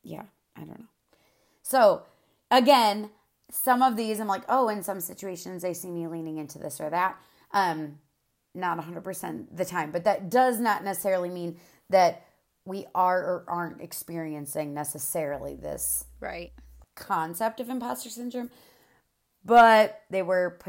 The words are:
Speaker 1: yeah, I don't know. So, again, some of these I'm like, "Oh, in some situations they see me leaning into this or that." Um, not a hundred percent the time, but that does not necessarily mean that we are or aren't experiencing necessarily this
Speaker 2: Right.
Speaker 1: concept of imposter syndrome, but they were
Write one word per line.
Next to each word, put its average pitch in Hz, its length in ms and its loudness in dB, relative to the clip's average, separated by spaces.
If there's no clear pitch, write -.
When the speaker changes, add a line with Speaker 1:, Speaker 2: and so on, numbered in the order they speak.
Speaker 1:
yeah, 165 220 -14
I - 60 -20
don't - 180 -16
know. 233 60 -20
So, 226 400 6
again, 226 600 6
some 247 320 2
of 254 140 4
these 214 240 -2
I'm 214 80 -6
like, 190 200 -2
"Oh, 247 200 4
in 202 160 -4
some 196 160 -6
situations 185 640 -10
they 180 120 -2
see 175 160 -12
me 170 160 -6
leaning 160 320 -8
into 151 220 -12
this - 200 -10
or 156 100 -6
that." 185 260 -2
Um, 156 480 -2
not 175 240 -4
a 165 40 -8
hundred 170 200 -12
percent 175 540 -10
the 180 80 -2
time, 170 260 -6
but 170 140 -6
that 196 260 0
does 247 300 2
not 220 240 0
necessarily 185 440 -2
mean 170 300 -8
that 180 340 4
we 190 300 -10
are 185 240 2
or 180 300 -4
aren't 175 320 -6
experiencing 151 960 -8
necessarily 147 840 -6
this - 480 -6
Speaker 2:
Right. - 320 -10
Speaker 1:
concept 185 640 -4
of 240 100 -8
imposter 247 420 -8
syndrome, 240 400 -10
but 226 640 8
they 190 140 -2
were 180 460 0